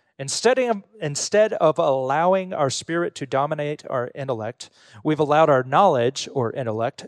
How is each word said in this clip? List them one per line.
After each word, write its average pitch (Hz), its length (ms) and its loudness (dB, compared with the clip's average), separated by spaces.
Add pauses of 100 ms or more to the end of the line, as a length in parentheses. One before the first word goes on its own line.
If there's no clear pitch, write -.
(180)
Instead 220 400 0
of, 233 240 0 (180)
instead 202 540 0
of 156 240 2
allowing 165 760 0
our 147 180 0
spirit 170 440 -4
to 147 120 -10
dominate 147 600 -4
our 127 260 -4
intellect, 123 560 -8 (340)
we've 151 160 0
allowed 151 280 4
our 131 140 4
knowledge 139 680 2
or 117 200 -2
intellect 117 560 -6